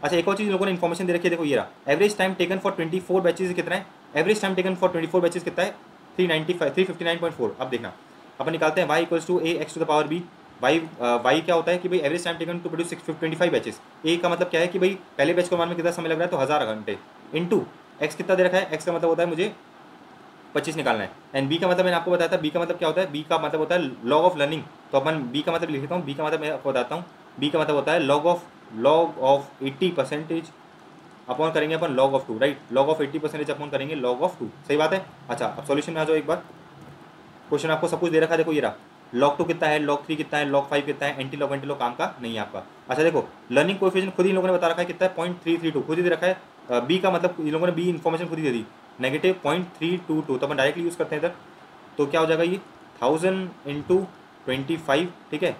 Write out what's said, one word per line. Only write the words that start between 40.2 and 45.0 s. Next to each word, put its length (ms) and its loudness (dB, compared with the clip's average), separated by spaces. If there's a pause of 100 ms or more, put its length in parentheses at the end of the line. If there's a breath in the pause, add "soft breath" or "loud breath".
है, 120 0
log 120 4
five 240 -2
कितना 220 -2
है, 100 -6
anti 240 -6
log, 100 -2
anti 160 -6
log 100 -4
काम 160 -2
का 280 -4
नहीं 120 -6
है 60 -4
आपका। 220 -8 (260)
अच्छा 140 2
देखो, 220 4 (280)
learning 260 4
coefficient 380 0
खुद 80 2
ही 60 4
इन 60 2
लोगों 120 2
ने 60 4
बता 120 2
रखा 140 0
है 60 0
कितना 220 0